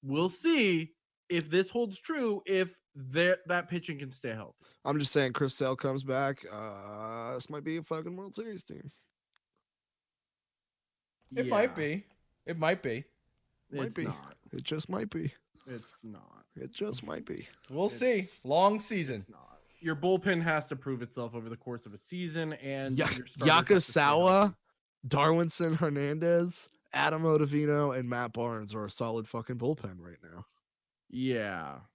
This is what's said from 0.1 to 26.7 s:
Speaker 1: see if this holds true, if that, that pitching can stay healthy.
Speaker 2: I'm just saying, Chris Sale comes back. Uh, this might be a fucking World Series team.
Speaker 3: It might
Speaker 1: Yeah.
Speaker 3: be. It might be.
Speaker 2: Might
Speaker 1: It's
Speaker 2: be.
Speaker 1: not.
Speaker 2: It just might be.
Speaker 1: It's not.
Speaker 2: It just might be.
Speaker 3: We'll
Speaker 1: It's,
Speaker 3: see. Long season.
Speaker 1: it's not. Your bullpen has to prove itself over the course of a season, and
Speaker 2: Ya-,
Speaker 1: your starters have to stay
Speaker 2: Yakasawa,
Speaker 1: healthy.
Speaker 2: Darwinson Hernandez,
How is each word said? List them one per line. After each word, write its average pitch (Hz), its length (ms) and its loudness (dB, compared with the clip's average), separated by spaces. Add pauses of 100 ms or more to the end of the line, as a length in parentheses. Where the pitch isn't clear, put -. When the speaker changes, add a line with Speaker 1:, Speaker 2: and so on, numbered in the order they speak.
Speaker 1:
see 196 640 2 (360)
if 165 220 -2
this 185 180 2
holds 233 320 -2
true, 240 460 -2
if 185 320 0 (160)
that, 165 520 0
that 175 220 -2
pitching 170 300 -6
can 139 100 -10
stay 127 240 -8
healthy. 107 220 -10 (280)
Speaker 2:
I'm 143 140 0
just 143 160 0
saying, 135 200 4
Chris 135 200 0
Sale 131 220 0
comes 135 280 -2
back. 135 480 -2
Uh, 107 840 -10
this 127 120 -8
might 147 160 -10
be 160 140 -4
a 160 60 -6
fucking 165 340 -6
World 190 160 -14
Series 214 300 -10
team. - 260 -14 (2500)
Speaker 3:
It 254 120 0
might 233 220 2
Speaker 1:
Yeah. - 60 -10
Speaker 3:
be. 156 300 -4 (400)
It 170 120 -6
might 165 240 2
be. 120 220 -4 (680)
Speaker 2:
Might 139 160 -4
Speaker 1:
It's 110 80 -10
Speaker 2:
be. 160 100 -4
Speaker 1:
not. - 300 -10 (160)
Speaker 2:
It 131 120 -10
just 156 260 -6
might 202 200 -4
be. 160 240 -6 (340)
Speaker 1:
It's 120 340 -16
not. - 440 -20 (100)
Speaker 2:
It - 160 -12
just - 340 -6
might - 200 -8
be. - 220 -10 (220)
Speaker 3:
We'll 160 180 0
Speaker 1:
It's, 214 120 -2
Speaker 3:
see. 233 300 2 (140)
Long 185 360 4
season. 147 420 -2
Speaker 1:
it's - 80 -16
not. - 300 -20 (200)
Your 160 160 -2
bullpen 180 460 2
has 156 280 2
to 147 60 -4
prove 131 260 -6
itself 120 340 -8
over 113 140 -8
the 117 80 -10
course 120 280 -10
of 104 80 -16
a 104 40 -18
season, 165 560 -6
and 135 440 -4
Speaker 2:
Ya-, 151 80 2 (100)
Speaker 1:
your 127 120 -10
starters 156 260 4
have 165 140 8
to 190 140 8
stay - 200 6
Speaker 2:
Yakasawa, 175 380 8
Speaker 1:
healthy. 202 160 4 (520)
Speaker 2:
Darwinson 160 680 4
Hernandez, 160 920 2 (240)